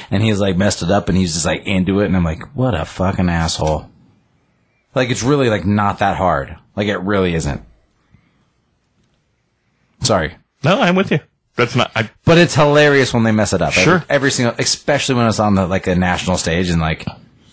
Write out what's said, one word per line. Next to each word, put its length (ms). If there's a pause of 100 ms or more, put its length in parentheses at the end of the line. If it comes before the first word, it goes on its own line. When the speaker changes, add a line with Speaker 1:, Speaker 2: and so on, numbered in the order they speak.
(120)
Speaker 1:
and 100
he's, 200
like, 160
messed 260
it 80
up, 160
and 100
he's 160
just, 120
like, 200
into 360
it, 60
and 100
I'm 80
like, 180 (100)
"What 220
a 80
fucking 460
asshole." 600 (1040)
Like, 160
it's 140
really, 260
like, 160
not 340
that 180
hard. 400 (180)
Like, 120
it 100
really 360
isn't. 280 (2500)
Sorry. 340 (300)
Speaker 2:
No, 160
I'm 140
with 160
you. 80 (360)
That's 220
not, 180
I 140 (160)
Speaker 1:
But 120
it's 180
hilarious 580
when 100
they 80
mess 220
it 80
up. 100
Speaker 2:
Sure. 240
Speaker 1:
Every, 140
every 220
single, 280
especially 560
when 120
it's 120
on 160
the, 100
like, 200
the 100
national 420
stage, 320
and, 120
like, 240 (480)